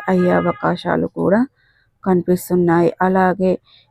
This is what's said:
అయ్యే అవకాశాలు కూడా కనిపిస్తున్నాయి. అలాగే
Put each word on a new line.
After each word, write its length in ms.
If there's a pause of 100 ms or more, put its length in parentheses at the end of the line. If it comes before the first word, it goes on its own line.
అయ్యే 260
అవకాశాలు 800
కూడా 280 (600)
కనిపిస్తున్నాయి. 840 (120)
అలాగే 500 (400)